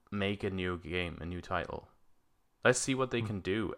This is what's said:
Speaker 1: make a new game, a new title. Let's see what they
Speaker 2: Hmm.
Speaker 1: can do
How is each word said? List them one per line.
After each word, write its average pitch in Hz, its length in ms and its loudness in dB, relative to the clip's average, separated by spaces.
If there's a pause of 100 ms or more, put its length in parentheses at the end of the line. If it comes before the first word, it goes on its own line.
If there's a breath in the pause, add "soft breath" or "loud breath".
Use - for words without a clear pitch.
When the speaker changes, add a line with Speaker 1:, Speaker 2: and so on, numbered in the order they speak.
(100)
Speaker 1:
make 101 340 0
a 101 60 2
new 90 280 -2
game, 85 420 -4
a 82 60 -6
new 87 140 -4
title. - 480 -4 (760)
Let's 127 140 8
see 135 160 0
what 127 160 0
they 120 100 2
Speaker 2:
Hmm. 110 60 -2
Speaker 1:
can 104 140 -2
do 98 380 0